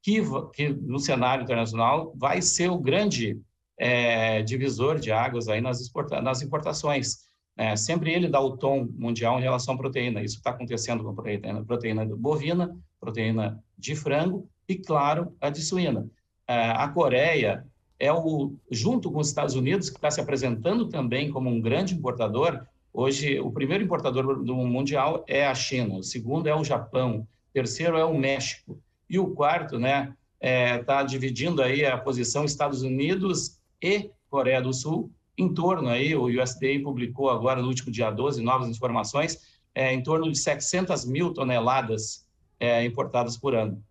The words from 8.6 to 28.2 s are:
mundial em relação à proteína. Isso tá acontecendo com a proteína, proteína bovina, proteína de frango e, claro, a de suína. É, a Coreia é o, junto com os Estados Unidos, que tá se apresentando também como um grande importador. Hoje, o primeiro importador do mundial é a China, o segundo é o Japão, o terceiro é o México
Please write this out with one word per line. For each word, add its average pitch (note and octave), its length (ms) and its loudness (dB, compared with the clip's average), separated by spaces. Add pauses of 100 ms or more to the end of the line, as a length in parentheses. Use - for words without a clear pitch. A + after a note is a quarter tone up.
mundial A#2 460 0
em B2 40 0
relação B2+ 320 0
à - 20 -4
proteína. B2 480 -4
Isso - 180 -8
tá B2 80 -2
acontecendo A#2 540 -4
com G#2+ 60 -6
a G#2 40 -8
proteína, G#2+ 500 -6
proteína A2 400 -2
bovina, D3+ 720 -2 (240)
proteína A2 600 -2 (160)
de D3 160 -6
frango E3+ 540 -2 (200)
e, F#3 60 0
claro, D#3+ 680 0
a D3 100 0
de D3 120 -6
suína. C3+ 460 0 (400)
É, A#2 220 2
a C3 180 0
Coreia C#3+ 760 2 (320)
é C3+ 160 2
o, D#3 440 0 (120)
junto E3+ 440 0
com D3+ 80 0
os D3 80 2
Estados C#3 260 0
Unidos, D3 340 2
que - 120 -12
tá D3 100 2
se - 100 -2
apresentando C#3 680 0
também C#3 420 -2
como C3 180 -2
um A#2 120 2
grande E3 340 2
importador. B2 720 0 (260)
Hoje, C#3 460 0
o - 140 -4
primeiro D3+ 320 0
importador C3+ 580 0
do B2+ 140 -2
mundial C3+ 720 0
é C#3 180 4
a C3 80 2
China, A2+ 440 -2
o F#2 40 -8
segundo C3 460 -2
é D3+ 80 2
o D#3 80 0
Japão, A#2+ 560 -2
o - 320 -18
terceiro D#3 440 0
é D#3+ 80 4
o D#3+ 140 2
México - 580 -2 (320)